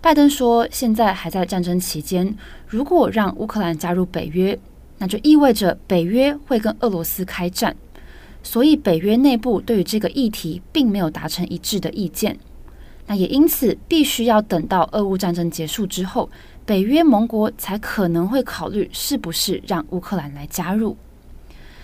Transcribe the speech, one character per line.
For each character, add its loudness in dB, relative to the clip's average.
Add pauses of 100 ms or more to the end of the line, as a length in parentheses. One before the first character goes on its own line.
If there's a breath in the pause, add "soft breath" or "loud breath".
拜 4
登 8
说， 2
现 0
在 2
还 -8
在 -2
战 -2
争 0
期 -8
间， -2 (320 loud breath)
如 -2
果 4
让 0
乌 -6
克 -6
兰 -2
加 -4
入 0
北 -6
约， 0 (420)
那 -4
就 -4
意 8
味 6
着 0 (120)
北 2
约 2 (100)
会 0
跟 -2
俄 0
罗 -2
斯 -6
开 -6
战， -4 (680 loud breath)
所 0
以 6
北 0
约 2
内 4
部 0
对 0
于 2
这 -2
个 -2
议 -2
题 -8
并 2
没 0
有 0
达 -10
成 -4
一 -8
致 -4
的 -4
意 -6
见。 -4 (680 soft breath)
那 -2
也 2
因 4
此 0 (120)
必 4
须 -2
要 6
等 -2
到 2
俄 0
乌 0
战 -2
争 -2
结 -8
束 -4
之 -4
后， -4 (340 loud breath)
北 2
约 4
盟 6
国 0
才 -6
可 -2
能 0
会 0
考 -6
虑 -4
是 -4
不 -8
是 -4
让 -2
乌 -4
克 -6
兰 -6
来 -14
加 -6
入。 -2 (880 loud breath)